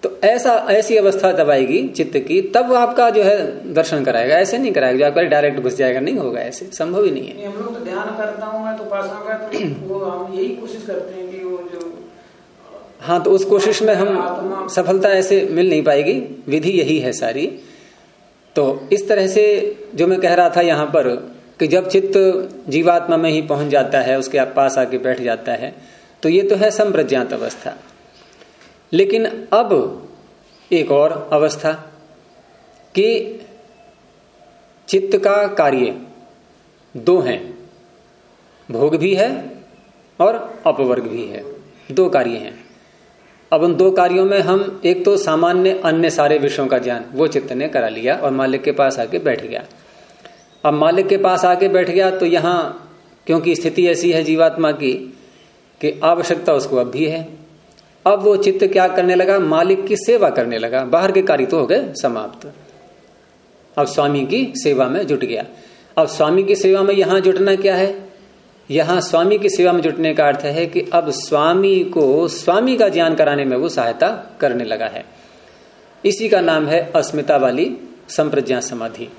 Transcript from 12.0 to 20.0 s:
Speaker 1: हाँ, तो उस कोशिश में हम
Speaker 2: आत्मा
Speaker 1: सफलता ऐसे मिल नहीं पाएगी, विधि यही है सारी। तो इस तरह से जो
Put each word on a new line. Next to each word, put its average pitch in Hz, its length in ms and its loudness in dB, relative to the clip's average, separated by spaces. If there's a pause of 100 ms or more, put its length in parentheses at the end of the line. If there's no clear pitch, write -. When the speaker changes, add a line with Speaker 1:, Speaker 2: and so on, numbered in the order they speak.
Speaker 1:
हाँ, 170 220 -2
तो - 80 2
उस 190 140 4
कोशिश 202 380 2
में 220 120 4
हम 190 240 0
Speaker 2:
आत्मा 190 500 -6
Speaker 1:
सफलता 190 400 0
ऐसे 190 420 2
मिल 175 200 2
नहीं 156 120 0
पाएगी, 139 640 0
विधि 151 220 0
यही 156 280 2
है 127 140 -2
सारी। 131 340 -4 (1120)
तो 139 360 0
इस 202 160 -2
तरह 202 180 2
से 208 500 2 (180)
जो 156 120 0